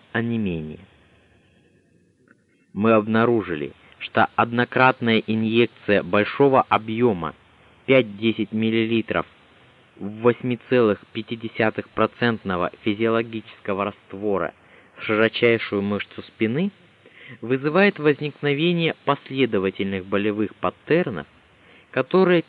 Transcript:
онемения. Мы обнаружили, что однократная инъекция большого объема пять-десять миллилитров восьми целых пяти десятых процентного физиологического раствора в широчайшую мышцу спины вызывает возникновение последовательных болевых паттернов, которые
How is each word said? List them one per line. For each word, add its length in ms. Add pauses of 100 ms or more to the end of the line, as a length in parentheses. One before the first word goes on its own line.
(120)
онемения. 680 (1900)
Мы 180
обнаружили, 800 (260)
что 360
однократная 840
инъекция 840
большого 600
объема 720 (500)
пять-десять 680
миллилитров 720 (720)
восьми 640 (120)
целых 420
пяти 240
десятых 540
процентного 800 (100)
физиологического 1000
раствора 720 (420)
в 80
широчайшую 800
мышцу 400
спины 480 (720)
вызывает 560
возникновение 960 (100)
последовательных 1040
болевых 480
паттернов, 720 (640)
которые 580